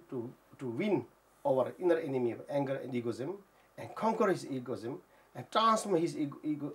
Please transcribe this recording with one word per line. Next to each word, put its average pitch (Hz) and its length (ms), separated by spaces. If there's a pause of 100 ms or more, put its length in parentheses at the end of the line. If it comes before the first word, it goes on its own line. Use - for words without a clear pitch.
to, 123 220 (280)
to 135 80
win 143 380 (400)
our 127 340
inner 170 200
enemy 131 320
of 104 180
anger 139 340
and 123 120
egoism 120 400 (420)
and 127 180
conquer 220 340
his 156 200
egoism 123 500 (360)
and 135 160
transform 214 460
his 160 200
ego, 143 260
ego, 147 320